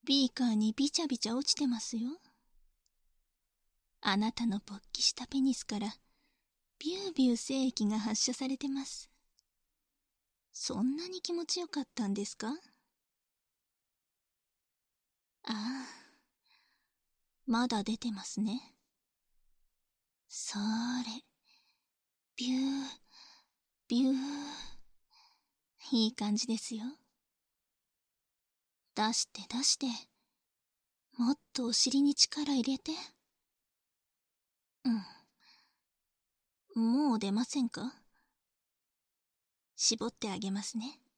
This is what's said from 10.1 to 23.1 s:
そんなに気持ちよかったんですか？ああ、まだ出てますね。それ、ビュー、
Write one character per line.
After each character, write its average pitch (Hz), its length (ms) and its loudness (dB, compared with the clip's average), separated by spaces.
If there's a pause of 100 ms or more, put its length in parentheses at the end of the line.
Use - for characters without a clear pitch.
そ - 280 -6
ん 262 140 2
な 349 140 -6
に 370 120 -6
気 349 120 -4
持 339 120 -4
ち - 140 -4
よ 339 80 -6
か 285 140 -6
っ - 140 -8
た 220 120 -2
ん 196 60 0
で 202 100 -2
す - 140 -8
か？ 220 120 -8 (3000)
あ - 100 -6
あ、 247 340 -6 (1600)
ま 247 200 4
だ 214 160 0
出 220 140 0
て 233 140 -4
ま 196 120 -8
す - 180 -6
ね。 220 340 -4 (1500)
そ - 320 -8
れ、 202 40 0 (1700)
ビ 247 120 -2
ュ 269 360 2
ー、 - 160 -12 (880)